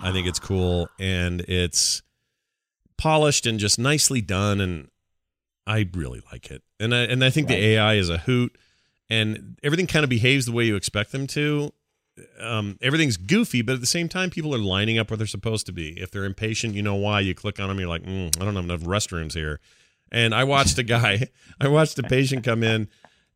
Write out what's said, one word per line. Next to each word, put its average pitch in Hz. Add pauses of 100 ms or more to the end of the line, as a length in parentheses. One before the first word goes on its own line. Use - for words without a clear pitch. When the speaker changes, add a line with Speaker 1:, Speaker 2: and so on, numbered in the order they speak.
Speaker 1:
Yeah. 92
Speaker 2:
I -
think 90
it's 87
cool, 90 (100)
and 90
it's 90 (960)
polished 151
and 110
just 101
nicely 135
done, 101
and 87 (800)
I 107
really 64 (100)
like -
it. 65 (160)
And 113
I, 120
and 127
I 131
think 147
Speaker 1:
Right. 120
Speaker 2:
the 98
A 110
I 110
is 92
a 85
hoot, 123 (520)
and 110
everything 165
kinda 151
behaves 127
the 120
way 117
you 110
expect 104
them 135
to. 147 (640)
Um, 107
everything's 135
goofy, 127
but 117
at 127
the 123
same 170
time, 185
people 151
are 123
lining 101
up 110
where 110
they're 107
supposed 107
to 95
be. 85
If 92
they're 98
impatient, 110
you 104
know 101
why. 104
You 95
click 101
on 95
'em, 98
you're 90
like, 85
"Mm, 92
I 95
don't 104
have 90
enough 87
restrooms 85
here." 76 (520)
And 113
I 120
watched 139
a 135
guy, 113 (160)
<laughs> -
I 135
watched 151
a 131
patient 127
come 113
in 110 (460)